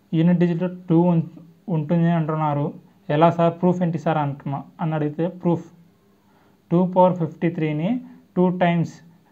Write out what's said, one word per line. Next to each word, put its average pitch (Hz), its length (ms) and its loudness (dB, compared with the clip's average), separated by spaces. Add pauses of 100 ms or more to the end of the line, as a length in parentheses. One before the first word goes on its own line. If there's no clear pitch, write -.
(140)
unit 170 260 4
డిజిట్లో 175 300 0 (200)
టూ 165 120 4
ఉం-, 175 280 2 (400)
ఉంటుంది 170 420 0
అంటున్నారు, 156 640 -2 (360)
ఎలా 156 200 4
సార్, 170 320 2
proof 180 200 2
ఏంటి 165 160 -2
సార్?" 160 200 -2
అంటున్నా, 143 460 -6 (180)
అని 160 140 -2
అడిగితే 151 320 -2
proof 175 380 -4 (1040)
two 175 140 2
power 180 320 4
ఫిఫ్టీ 165 320 -4
త్రీని 160 520 -4 (340)
two 180 220 2
times 170 440 0 (300)